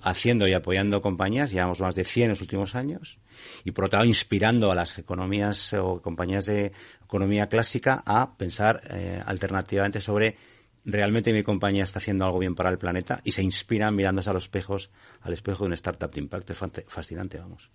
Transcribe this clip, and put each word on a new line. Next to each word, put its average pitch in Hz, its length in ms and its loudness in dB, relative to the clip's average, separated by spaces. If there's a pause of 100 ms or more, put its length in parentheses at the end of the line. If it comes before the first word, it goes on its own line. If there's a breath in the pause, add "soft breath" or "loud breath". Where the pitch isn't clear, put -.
haciendo 104 440 2
y 92 60 6
apoyando 98 480 2
compañías, 101 500 0
llevamos 90 300 0
más 90 140 0
de 92 100 0
cien 120 200 2
en 113 80 2
los 92 100 -4
últimos 98 320 -4
años, 147 440 -8 (460 loud breath)
y - 60 -4
por 98 160 0
otro 101 140 4
lado, 107 80 6
inspirando 107 640 4
a 92 40 4
las 87 240 -2
economías 98 720 -2
o 92 300 0
compañías 90 420 -2
de 104 280 0 (300 loud breath)
economía 104 460 2
clásica 120 560 0
a 120 320 2
pensar, - 540 0
eh, 92 340 -6
alternativamente 98 800 -2
sobre 107 340 2 (480 soft breath)
realmente 104 500 2
mi 107 80 2
compañía 98 420 2
está 95 140 -6
haciendo 95 260 0
algo 92 140 2
bien 92 160 0
para 90 160 0
el 90 80 0
planeta 90 440 -4
y 101 100 -4
se 98 100 -2
inspiran 107 520 0
mirándose 98 360 0
a - 20 0
los 92 120 -2
espejos, 98 460 -6 (300 soft breath)
al 87 140 -6
espejo 101 300 -4
de - 20 0
una 87 80 0
startup 82 360 -6
de 73 100 -8
impacto. 92 340 -8
Es - 40 -16
fante-, - 300 -10
fascinante, 85 480 -10
vamos. 87 380 -16